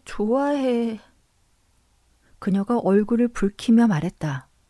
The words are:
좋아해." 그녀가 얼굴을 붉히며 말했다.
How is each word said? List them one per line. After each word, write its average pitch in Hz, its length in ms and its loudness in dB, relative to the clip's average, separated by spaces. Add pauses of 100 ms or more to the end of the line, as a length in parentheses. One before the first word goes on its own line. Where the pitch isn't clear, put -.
좋아해." 240 960 -2 (1400)
그녀가 196 400 -2
얼굴을 214 500 2
붉히며 233 600 2
말했다. 156 600 -4 (220)